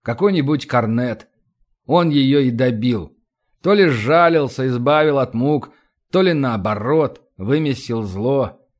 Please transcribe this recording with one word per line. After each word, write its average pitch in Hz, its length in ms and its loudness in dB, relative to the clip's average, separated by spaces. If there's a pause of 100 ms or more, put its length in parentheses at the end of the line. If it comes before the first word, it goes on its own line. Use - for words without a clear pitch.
Какой-нибудь 151 640 0
корнет. 117 600 -2 (580)
Он 170 240 2
её 139 320 2
и 127 100 2
добил. 117 640 -2 (460)
То 190 120 0
ли 196 140 4
сжалился, 139 800 2
избавил 139 520 0
от - 140 -2
мук, 135 360 -2 (420)
то 190 120 2
ли 180 100 2
наоборот, 120 880 -2 (160)
выместил 123 680 -4
зло. 107 640 -4 (120)